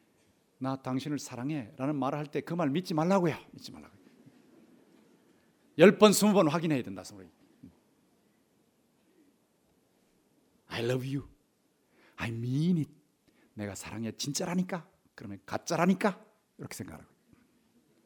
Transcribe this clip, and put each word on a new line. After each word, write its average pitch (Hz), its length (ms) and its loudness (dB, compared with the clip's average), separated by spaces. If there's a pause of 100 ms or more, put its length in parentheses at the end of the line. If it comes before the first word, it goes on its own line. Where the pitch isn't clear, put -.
(600)
"나 131 160 -4
당신을 135 420 -4
사랑해"라는 131 800 -6
말을 139 240 -4
할 151 80 -8
때 147 140 -6
그 - 120 -8
말 170 160 0
믿지 180 240 -4
말라고요. 170 420 2 (180)
믿지 - 180 -18
말라고요. - 260 -20 (1800)
열 185 180 10
번, 208 160 8
스무 208 200 4
번 180 140 6
확인해야 156 360 0
된다. 95 200 -10
스무 98 180 -16
번. 90 100 -20 (3250)
"I 113 180 -6
love 127 260 -2
you. 139 160 -6 (880)
I 117 120 -4
mean 135 480 0
it. 139 140 -4 (640)
내가 101 180 -8
사랑해. 110 380 -8
진짜라니까." 175 760 -4 (280)
그러면 98 320 -14
"가짜라니까." 180 760 0 (360)
이렇게 - 160 -12
생각하라고. 80 420 -16 (880)